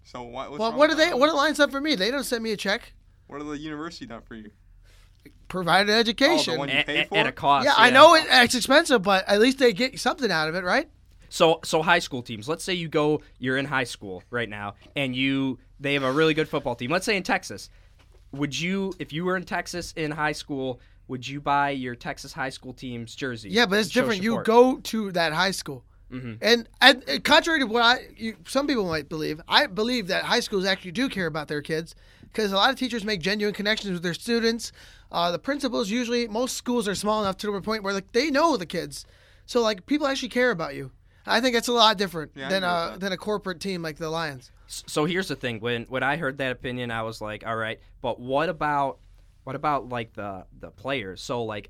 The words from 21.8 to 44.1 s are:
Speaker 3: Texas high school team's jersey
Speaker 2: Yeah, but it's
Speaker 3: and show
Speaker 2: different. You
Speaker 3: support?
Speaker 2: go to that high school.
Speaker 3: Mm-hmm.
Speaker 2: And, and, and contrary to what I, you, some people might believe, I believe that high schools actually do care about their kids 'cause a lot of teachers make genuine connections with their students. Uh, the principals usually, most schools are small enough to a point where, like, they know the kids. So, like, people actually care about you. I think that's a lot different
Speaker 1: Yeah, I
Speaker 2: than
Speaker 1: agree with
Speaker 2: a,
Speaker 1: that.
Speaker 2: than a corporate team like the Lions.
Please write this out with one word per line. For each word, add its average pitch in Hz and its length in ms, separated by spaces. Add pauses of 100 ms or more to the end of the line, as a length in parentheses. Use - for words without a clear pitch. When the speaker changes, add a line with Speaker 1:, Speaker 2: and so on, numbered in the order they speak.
Speaker 3:
Texas 139 360
high 131 180
school 127 220
team's 120 440
jersey 117 340
Speaker 2:
Yeah, 226 160
but 190 140
it's 214 80
Speaker 3:
and - 40
show 247 100
Speaker 2:
different. 220 200
You 226 100
Speaker 3:
support? 202 140
Speaker 2:
go 240 320
to 208 340
that 165 200
high 180 180
school. 143 340 (280)
Speaker 3:
Mm-hmm. 127 280
Speaker 2:
And, 226 280 (120)
and, 262 280
and 269 160
contrary 320 360
to 262 60
what 226 160
I, 240 240 (100)
you, 220 200 (100)
some 285 220
people 233 180
might 156 220
believe, 156 400
I 254 180
believe 220 420
that 170 160
high 202 160
schools 202 240
actually 190 280
do 254 160
care 185 180
about 151 220
their 147 140
kids 165 320 (380)
'cause 202 200
a 190 40
lot 214 140
of 262 60
teachers 233 280
make 208 160
genuine 208 340
connections 208 380
with 175 120
their 170 100
students. 233 560 (420)
Uh, 175 200
the 170 60
principals 254 520
usually, 240 380
most 226 280
schools 240 300
are 202 80
small 214 280
enough 190 160
to 208 160
a 196 60
point 208 220
where, 196 100
like, 196 200
they 226 180
know 294 260
the 180 100
kids. 147 380 (420)
So, 240 140
like, 214 260
people 294 200
actually 262 220
care 247 240
about 151 240
you. 139 160 (340)
I 202 140
think 247 140
that's 233 140
a 240 40
lot 220 260
different 170 380
Speaker 1:
Yeah, 139 100
I - 40
Speaker 2:
than 190 120
Speaker 1:
agree 175 120
with 170 120
Speaker 2:
a, 175 60
Speaker 1:
that. 180 80
Speaker 2:
than 196 120
a 180 40
corporate 190 440
team 185 220
like 156 140
the 160 120
Lions. 156 440 (160)